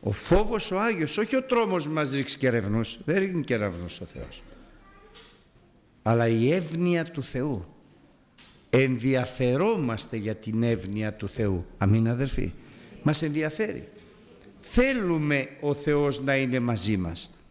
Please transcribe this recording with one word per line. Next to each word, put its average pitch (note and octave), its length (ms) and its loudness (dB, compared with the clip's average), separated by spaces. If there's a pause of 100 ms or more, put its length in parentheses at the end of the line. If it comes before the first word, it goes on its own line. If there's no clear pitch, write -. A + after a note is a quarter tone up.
Ο G#2 100 -2
φόβος G#3 600 2
ο F#3 80 0
Άγιος, G3+ 380 0
όχι A3 180 0
ο C4 80 2
τρόμος F#3+ 440 0
που D#3 60 -4
μας D3+ 180 0
ρίξει C#3 260 0
κεραυνούς. A2+ 680 0
Δεν E3 120 2
ρίχνει F#3 260 0
κεραυνούς F#2+ 560 -2
ο F#2 60 -10
Θεός. - 380 -16 (1600)
Αλλά A#2 240 2
η A#2 260 4
εύνοια E3+ 500 0
του D#3 200 -8
Θεού. B2+ 420 -4 (1040)
Ενδιαφερόμαστε B2+ 1500 2
για A2 180 -4
την A2 280 -2
εύνοια G#2 500 0
του G2+ 160 -8
Θεού. G2 360 0 (120)
Αμήν, A2+ 320 4
αδελφοί. A#2+ 440 -2 (500)
Μας D3+ 180 2
ενδιαφέρει. D#3 680 -4 (720)
Θέλουμε E3 880 2 (100)
ο C#3+ 140 0
Θεός C#3+ 480 0
να C3+ 140 2
είναι C3 240 2
μαζί A2 380 2
μας. F2 360 -6 (180)